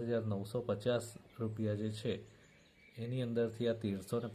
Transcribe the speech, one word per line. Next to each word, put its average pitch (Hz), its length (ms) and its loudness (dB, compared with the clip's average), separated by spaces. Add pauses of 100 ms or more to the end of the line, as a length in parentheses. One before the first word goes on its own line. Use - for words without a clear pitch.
હજાર 113 220 2
નવસો 101 280 0 (100)
પચાસ 107 360 2 (360)
રૂપિયા 107 400 0
જે 110 80 0 (100)
છે 113 140 -2 (920)
એની 123 240 -2
અંદરથી 117 440 2
આ 110 120 2
તેરસો 98 400 0
ને 117 120 -6